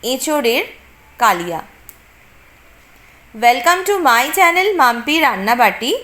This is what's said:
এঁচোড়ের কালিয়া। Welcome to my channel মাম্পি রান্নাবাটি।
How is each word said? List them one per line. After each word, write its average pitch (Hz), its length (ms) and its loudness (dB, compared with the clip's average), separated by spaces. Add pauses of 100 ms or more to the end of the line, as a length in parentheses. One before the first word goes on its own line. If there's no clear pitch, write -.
(120)
এঁচোড়ের 262 520 -2 (540)
কালিয়া। 175 420 -2 (1700)
Welcome 254 540 2
to 403 60 2 (140)
my 240 160 2 (120)
channel 370 320 2 (120)
মাম্পি 240 360 2 (100)
রান্নাবাটি। 226 640 0 (140)